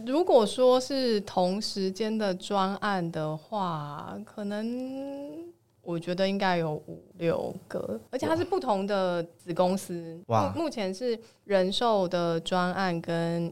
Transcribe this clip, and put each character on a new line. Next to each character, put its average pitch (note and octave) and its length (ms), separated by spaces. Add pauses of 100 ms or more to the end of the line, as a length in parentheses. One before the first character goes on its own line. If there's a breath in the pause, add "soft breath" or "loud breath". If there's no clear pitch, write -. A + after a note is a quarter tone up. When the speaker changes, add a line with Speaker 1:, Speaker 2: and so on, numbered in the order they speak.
Speaker 1:
如 C#4 200
果 C#4+ 200
说 B3+ 360
是 B3 400
同 F#3+ 420
时 F#3+ 300
间 A3 240
的 G3+ 180
专 F#3+ 420
案 F#3+ 360
的 D#3 240
话， E3+ 880
可 G#3+ 200
能 C4+ 1000 (360)
我 E3+ 160
觉 F3 160
得 F#3+ 140
应 G3 80
该 F#3+ 200
有 E3 160
五 D#3+ 300 (160)
六 - 360 (140)
个， - 320 (100)
而 C4 80
且 D4+ 80
它 D#4+ 100
是 F4 80
不 F4+ 140
同 G3+ 280
的 F#3 360
子 E3+ 320
公 F3+ 220
司。 E3+ 500
Speaker 2:
哇。 G#3 280
Speaker 1:
目-， E4 100
目 D4+ 60
前 G3 220
是 A3+ 260 (260 loud breath)
人 F#3+ 280
寿 G#3 360
的 E3+ 320
专 F3+ 320
案 F3+ 280
跟 E3+ 520